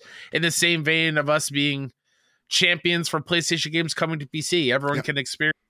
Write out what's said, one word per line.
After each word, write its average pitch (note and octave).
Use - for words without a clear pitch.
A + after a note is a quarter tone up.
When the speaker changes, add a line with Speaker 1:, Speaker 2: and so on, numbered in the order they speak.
Speaker 1:
in D#3+
the E3
same E3+
vein D#3+
of C#3+
us D3+
being C#3
champions F3
for D#3+
PlayStation D#3+
games E3
coming D#3+
to C#3+
P D#3
C. D#3
Everyone C#3
Speaker 2:
Yep. C3
Speaker 1:
can D3
experience D3+